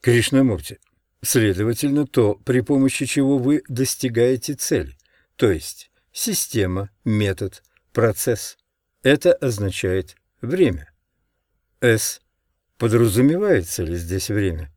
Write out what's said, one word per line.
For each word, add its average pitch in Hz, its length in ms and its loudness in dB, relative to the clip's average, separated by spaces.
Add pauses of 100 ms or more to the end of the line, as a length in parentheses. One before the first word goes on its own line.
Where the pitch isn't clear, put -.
Кришнамурти. 120 760 2 (440)
Следовательно, 117 840 0
то, 104 280 2
при 127 260 0
помощи 135 460 0
чего 139 320 0
вы 135 300 0
достигаете 123 840 -2
цели, 104 460 -4 (380)
то 110 140 4
есть - 400 -6 (220)
система, 101 800 -4 (160)
метод, 104 560 -2 (320)
процесс. 113 640 -2 (440)
Это 147 300 4
означает 98 840 -4 (260)
время. 120 500 0 (880)
С. 117 400 0 (560)
Подразумевается 120 1080 2
ли 85 140 -4
здесь 85 320 -6
время? 90 480 -2